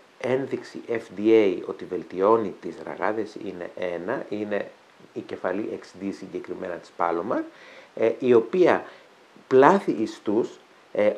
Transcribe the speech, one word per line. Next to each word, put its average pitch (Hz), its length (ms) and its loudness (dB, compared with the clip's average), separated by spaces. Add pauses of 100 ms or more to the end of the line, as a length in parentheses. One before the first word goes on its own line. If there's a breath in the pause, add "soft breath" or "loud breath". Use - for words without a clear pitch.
(200)
ένδειξη 131 680 -4
F 113 300 -6
D - 0 -
A 107 460 6
ότι 92 200 -10
βελτιώνει 92 760 0
τις 82 140 -10 (100)
ραγάδες 101 500 -4 (100)
είναι 90 300 -10
ένα, 90 540 -6
είναι 104 420 -4 (420)
η 117 60 -10
κεφαλή 98 640 -6
X 92 220 -16
D 98 80 -4
συγκεκριμένα 90 640 -10
της - 240 -14
Palomar, 87 440 0 (540 loud breath)
ε, 117 240 2
η 123 140 4
οποία 123 500 4 (640 loud breath)
πλάθει 151 440 6
ιστούς, 110 680 -2 (340)
ε, 104 240 4